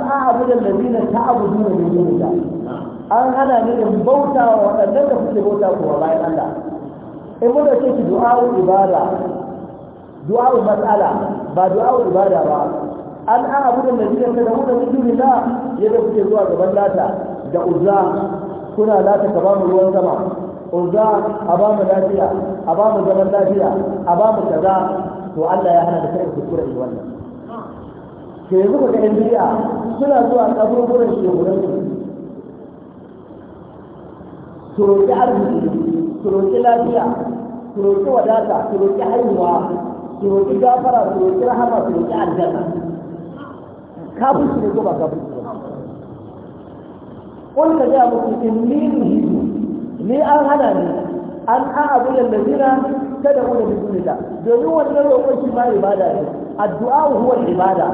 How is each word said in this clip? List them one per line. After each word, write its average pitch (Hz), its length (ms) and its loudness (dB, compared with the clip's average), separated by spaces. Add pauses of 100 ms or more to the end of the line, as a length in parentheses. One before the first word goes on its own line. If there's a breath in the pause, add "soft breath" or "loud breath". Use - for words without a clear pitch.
a'budu 254 480 2
alladhina 220 460 0 (100)
ta'buduna 208 600 0
min 170 200 0
dunillah. 170 420 0 (760)
An 247 260 2
hana 262 280 2
ni 226 200 0
in 196 220 0
bauta 269 420 2
wa 220 180 4
waɗannan 202 440 2
da 262 80 2
kuke 214 260 -2
bauta 202 260 0
kuma - 300 0
bayan 160 240 0
Allah. 160 280 -2 (880)
In 240 120 2
mun 294 160 2
dauke 254 240 4
shi 240 140 0
du'a 240 340 2
wa 240 160 2
ibada, 185 480 4 (1200)
du'a 226 240 0
wa 247 160 4
mas'ala, - 920 0
ba 185 140 4
du'a 220 200 2
wa 240 160 2
ibada 185 360 2
ba. 151 180 0 (640)
An 226 200 2
a'budu 262 460 2
alladhina 233 400 0
tad'una 240 440 0
min 247 180 0
dunillah, 247 520 2 (320)
yadda 220 220 2
kuke 214 260 2
zuwa 208 220 2
gaban 180 280 0
Lata 190 340 0 (420)
da 170 100 -2
Uzza, 180 380 2 (800)
kuna 208 260 4
Lata 196 260 4
ka 170 120 0
ba 196 180 4
mu 185 80 0
ruwan 185 280 4
sama, 165 220 2 (560)
Uzza 175 320 0 (400)
a 170 140 2
ba 208 180 4
mu 202 80 0
lafiya, 190 480 2 (320)
a 160 80 -2
ba 190 240 2
mu 185 80 0
zaman 190 240 2
lafiya, 190 480 0 (320)
a 175 80 2
ba 214 160 4
mu - 160 0
kaza, 175 280 2 (600)
to 156 80 -2
Allah 185 240 0
ya 170 160 4
hana 170 160 0
da - 80 -4
kai 175 240 -4
kuskure 156 320 -4
yi 131 160 -6
wannan. 117 320 -8 (1400)
Ke 185 80 -2
yanzu 202 220 4
ku 269 100 4
ga 226 120 2
yan 214 160 4
bid'a 214 320 2 (520)
suna 277 320 4
zuwa 240 240 2
kaburburan 240 560 2
shehunan 185 480 0
su. - 120 -2 (3000)
Su 202 100 4
roƙi 196 260 6
arziki, - 580 2 (540)
su 196 60 0
roƙi 196 320 2
lafiya, 233 440 2 (720)
su 202 60 -4
roƙi 196 280 2
wadata, 220 640 0
su 196 60 -2
roƙi 196 240 2
haihuwa, 180 520 0 (680)
su 196 80 -2
roƙi 196 300 2
gafara, 247 540 4
su 185 60 -2
roƙi 185 260 2
rahama, 233 400 0
su - 60 -2
roƙi 170 220 -2
aljanna. 175 500 -2 (1500)
Kafirci 269 460 0
ne 208 80 0
ko 208 120 -2
ba 185 120 -2
kafirci 151 380 -6 (120)
ba? - 80 -12 (2000)
Qul 320 220 4
ka 254 80 2
gaya 262 220 6
musu, 220 320 0
"Inni 233 480 0
nuhitu," - 500 2 (720)
ni 269 140 2
an 294 240 4
hana 277 280 2
ni, 175 140 0 (600)
"an 254 140 2 (140)
a'budu 262 440 0
allazina 262 500 2 (500)
tad'una 277 460 0
min 202 160 -2
dunillah." 180 360 -4 (280)
Domin 240 260 2
wannan 285 320 0
roƙon 269 400 2
shi 240 80 -2
ma 240 160 0
ibada 196 460 2
ne. 151 100 -2 (340)
Addu'a 226 440 0 (100)
huwa 247 320 2
ibada. 185 500 0